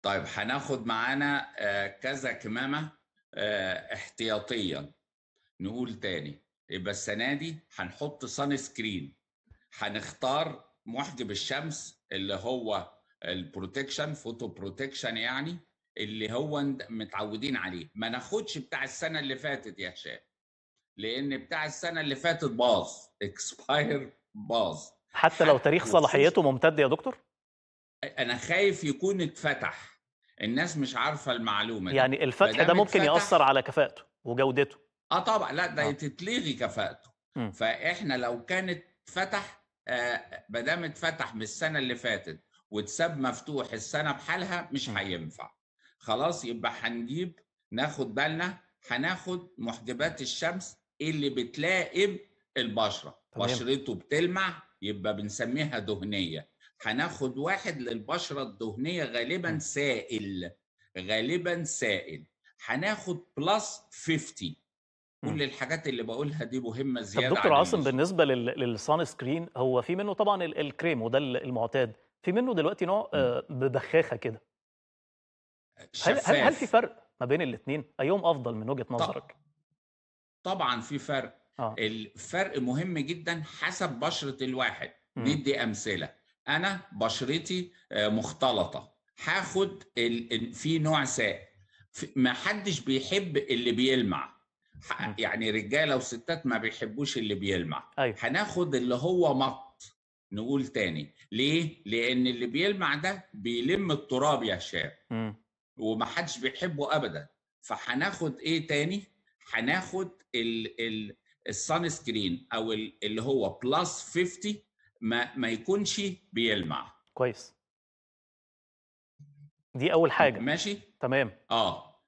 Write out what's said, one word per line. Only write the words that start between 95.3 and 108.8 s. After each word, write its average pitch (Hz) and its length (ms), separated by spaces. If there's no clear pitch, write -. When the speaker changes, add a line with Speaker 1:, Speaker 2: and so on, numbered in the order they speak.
Speaker 1:
رجالة 131 460
وستات - 500
ما 117 120
بيحبوش 113 600
اللي 107 160
بيلمع. 90 640
Speaker 2:
أيوة. 123 200
Speaker 1:
هناخد 170 560
اللي 123 200
هو 160 400
مط. - 480
نقول 123 340
تاني. 80 480
ليه؟ 156 540
لأن 123 400
اللي 120 200
بيلمع 165 480
ده 185 400
بيلم 123 560
التراب 135 520
يا 101 140
هشام. 80 340
Speaker 2:
مم. 110 260
Speaker 1:
وما 110 280
حدش 165 340
بيحبه 143 580
أبدا. 82 320
فهناخد 139 800
إيه 156 280
تاني؟ 160 360